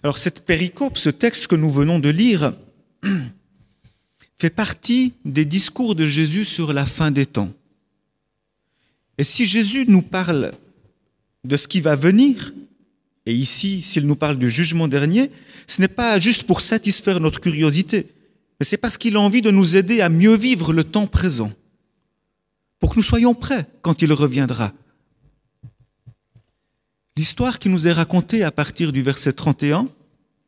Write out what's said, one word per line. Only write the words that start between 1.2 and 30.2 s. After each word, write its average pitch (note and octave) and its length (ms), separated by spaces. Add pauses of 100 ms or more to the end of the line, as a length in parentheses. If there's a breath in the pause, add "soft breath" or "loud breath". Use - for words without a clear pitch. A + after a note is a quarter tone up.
que - 80
nous D#3 160
venons D3 280
de C#3+ 100
lire, E3 460 (480)
<clears throat> F#3 40 (1300 soft breath)
fait E3 120
partie A#3+ 640 (100)
des D3 200
discours G3+ 500
de D#3 120
Jésus D#3 380
sur D#3+ 280
la C#3 140
fin D3+ 240
des C#3 160
temps. G2+ 260 (1700)
Et C#3+ 60
si A#3 220
Jésus A3 420
nous F#3+ 140
parle E3+ 500 (920)
de C3+ 120
ce - 120
qui F#3+ 120
va D3+ 140
venir, G3+ 580 (760)
et A2+ 60
ici, E3 500
s'il D3 240
nous D3 100
parle D3 220
du B2 120
jugement D#3+ 380
dernier, D#3+ 420 (360 loud breath)
ce - 140
n'est F#3 80
pas A3+ 320
juste G#3 240
pour - 160
satisfaire G3 600
notre D#3+ 200
curiosité, D#3+ 680 (520)
mais D3 60
c'est G3+ 120
parce A3 220
qu'il G#3+ 180
a G#3+ 40
envie G#3 220
de G#3+ 80
nous F#3+ 260
aider G3 240
à F3+ 80
mieux F3 260
vivre G3+ 380
le D#3+ 120
temps G3+ 220
présent, A#2+ 460 (1300)
pour - 120
que - 60
nous A3+ 60
soyons A#3+ 320
prêts A#3+ 320 (160)
quand E3 200
il D#3 100
reviendra. B2+ 600 (2500)
L'histoire A#3+ 420
qui - 100
nous F3 180
est E3+ 60
racontée E3+ 500
à D#3+ 80
partir D3+ 420
du C3 100
verset C3+ 300
trente D3 300
et D3 100
un, G#3+ 160 (600)